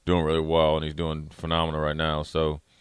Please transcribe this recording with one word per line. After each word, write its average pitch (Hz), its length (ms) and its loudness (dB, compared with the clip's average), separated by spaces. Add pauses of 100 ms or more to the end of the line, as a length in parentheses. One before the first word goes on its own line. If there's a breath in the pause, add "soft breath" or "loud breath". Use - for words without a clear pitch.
doing 90 200 2
really 80 160 2
well, 78 360 4
and 78 80 -2
he's 78 100 -6
doing 78 360 -6
phenomenal 82 500 -2
right 76 160 -2
now. 78 260 -2
So, 78 380 -2 (200 loud breath)